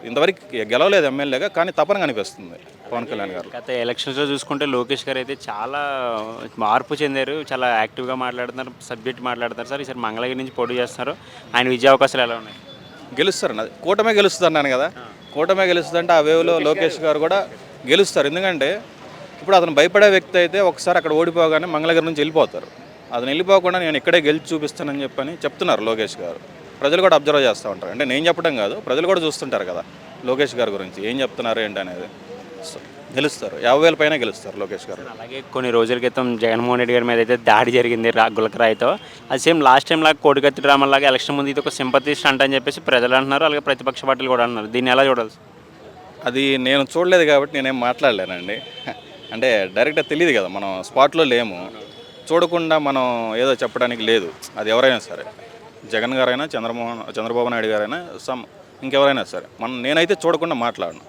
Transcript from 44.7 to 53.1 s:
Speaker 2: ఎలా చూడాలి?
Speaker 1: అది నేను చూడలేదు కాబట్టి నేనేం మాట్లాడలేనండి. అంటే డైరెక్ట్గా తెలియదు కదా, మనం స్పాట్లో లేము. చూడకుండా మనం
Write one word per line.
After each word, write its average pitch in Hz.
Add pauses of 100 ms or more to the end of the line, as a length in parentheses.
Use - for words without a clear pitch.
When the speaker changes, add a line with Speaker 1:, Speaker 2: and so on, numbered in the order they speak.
Speaker 2:
ఎలా 131
చూడాలి? 120 (920)
Speaker 1:
అది 135
నేను 135 (100)
చూడలేదు 180
కాబట్టి 147
నేనేం 131
మాట్లాడలేనండి. 107 (680)
అంటే 113
డైరెక్ట్గా 147
తెలియదు 151
కదా, 95
మనం 95
స్పాట్లో 143
లేము. 113 (600)
చూడకుండా 165
మనం 123